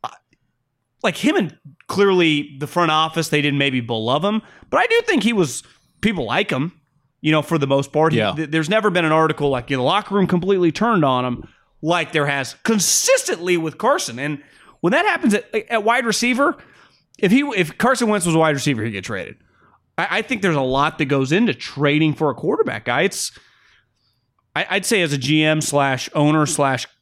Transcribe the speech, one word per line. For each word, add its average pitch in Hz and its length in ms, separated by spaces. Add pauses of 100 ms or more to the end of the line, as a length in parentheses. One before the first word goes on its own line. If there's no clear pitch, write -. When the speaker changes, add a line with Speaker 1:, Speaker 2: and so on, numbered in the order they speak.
Speaker 1:
Uh, - 60 (960)
like, - 140
him 302 180
and 185 200 (300)
clearly 165 720
the 143 80
front 170 240
office, 156 380
they 151 120
didn't 143 180
maybe 135 220
beloved 120 440
him, 214 180 (260)
but - 120
I 480 80
do 466 180
think 359 160
he 233 100
was, 175 300 (380)
people 180 240
like 156 260
him, 147 220 (480)
you 147 100
know, 156 120
for 165 160
the 139 100
most 139 240
part. 156 200
He, 117 60
Speaker 2:
Yeah. 107 140
Speaker 1:
th-, 147 180
there's 160 180
never 208 220
been 175 140
an 156 80
article 156 380
like, 123 200
you 139 60
know, 127 80
the - 20
locker 190 300
room 196 100
completely 180 460
turned 214 320
on 127 200
him 123 240 (340)
like 165 280
there 151 160
has 139 380
consistently 208 920
with 160 220
Carson. 214 400
And 143 240 (380)
when 170 120
that 330 140
happens 320 280
at, - 200 (160)
at 220 140
wide 240 220
receiver, 247 500 (640)
if 190 120
he, 254 100 (160)
if 170 220
Carson 240 300
Wentz 202 180
was 165 80
a 165 40
wide 160 160
receiver, 135 280
he'd 113 80
get 98 140
traded. - 320 (600)
I, 180 220
I 226 40
think 214 200
there's 175 140
a 139 40
lot 135 380
that 156 80
goes 135 260
into 196 220
trading 147 600
for 156 160
a 123 40
quarterback 139 520
guy. 123 160
It's, - 280 (1200)
I, 170 160
I'd 190 160
say 208 160
as 151 100
a 143 60
G 151 260
M 156 160
slash 139 540
owner 151 320
slash 135 400 (160)